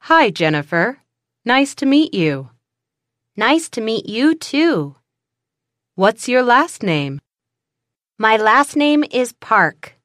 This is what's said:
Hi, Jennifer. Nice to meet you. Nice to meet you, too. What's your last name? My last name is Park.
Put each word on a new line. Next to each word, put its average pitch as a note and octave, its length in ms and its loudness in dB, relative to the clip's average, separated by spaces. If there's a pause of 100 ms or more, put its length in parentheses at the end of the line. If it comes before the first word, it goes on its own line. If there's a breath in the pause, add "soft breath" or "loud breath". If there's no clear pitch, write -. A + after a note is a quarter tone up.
Hi, C4+ 240 4
Jennifer. E3 680 -2 (460)
Nice C4+ 300 0
to - 100 -6
meet C#4+ 280 2
you. C#3+ 360 -4 (880)
Nice D4+ 320 0
to - 100 -10
meet A3 300 -6
you, C4 260 0
too. C#4 640 -2 (960)
What's G#3 320 -2
your B3+ 160 0
last B3+ 400 0
name? C#3+ 380 -4 (960)
My A3 160 2
last A3 400 2
name D4 360 2
is B3 280 -2
Park. - 640 -2